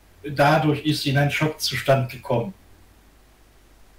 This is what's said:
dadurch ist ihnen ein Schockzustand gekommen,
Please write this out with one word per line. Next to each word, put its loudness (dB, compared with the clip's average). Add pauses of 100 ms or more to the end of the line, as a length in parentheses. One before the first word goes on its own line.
(220)
dadurch 2
ist -2
ihnen 2
ein 2
Schockzustand -2
gekommen, -4 (1400)